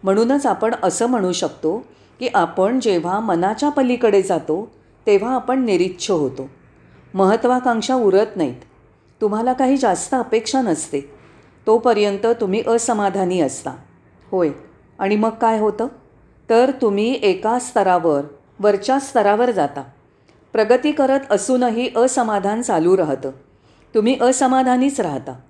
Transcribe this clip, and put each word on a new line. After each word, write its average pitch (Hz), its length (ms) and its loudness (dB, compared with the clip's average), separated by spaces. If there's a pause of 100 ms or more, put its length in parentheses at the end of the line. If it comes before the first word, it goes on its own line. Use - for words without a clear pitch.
म्हणूनच 233 440 2
आपण 220 360 0
असं 190 240 0
म्हणू 214 260 0
शकतो 170 540 -6 (340)
की 247 140 -4
आपण 190 460 0
जेव्हा 185 400 -2
मनाच्या 208 480 -2
पलीकडे 247 540 2
जातो, 180 480 -4 (360)
तेव्हा 214 280 2
आपण 254 300 -2
निरीच्छ 185 460 -2
होतो. 139 380 -2 (680)
महत्त्वाकांक्षा 226 800 2
उरत 208 320 4 (100)
नाहीत. 143 180 -2 (680)
तुम्हाला 220 320 0
काही 262 240 2
जास्त 302 380 0
अपेक्षा 240 460 -2
नसते. 156 400 -4 (680)
तोपर्यंत 214 600 2 (140)
तुम्ही 202 260 -2
असमाधानी 202 760 0
असता. 135 300 -4 (600)
होय, 180 200 0 (480)
आणि 202 180 0
मग 220 120 0
काय 226 300 0
होतं? 214 280 -2 (640)
तर 240 200 4 (120)
तुम्ही 214 400 0
एका 214 360 0
स्तरावर, 180 640 0 (400)
वरच्या 208 380 2
स्तरावर 233 520 2
जाता. 147 320 -2 (720)
प्रगती 247 400 2
करत 277 280 2 (100)
असूनही 247 680 0
असमाधान 226 680 0
चालू 180 340 2
राहतं. 143 340 -2 (640)
तुम्ही 226 260 2
असमाधानीच 254 800 2
राहता. 135 500 -6